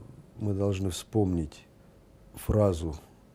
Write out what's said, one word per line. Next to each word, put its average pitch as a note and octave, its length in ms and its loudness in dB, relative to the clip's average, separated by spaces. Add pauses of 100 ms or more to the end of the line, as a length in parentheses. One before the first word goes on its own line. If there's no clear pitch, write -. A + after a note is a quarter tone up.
(380)
мы G#2+ 160 -2
должны G2 380 0
вспомнить F2+ 760 -2 (720)
фразу, E2+ 600 2 (400)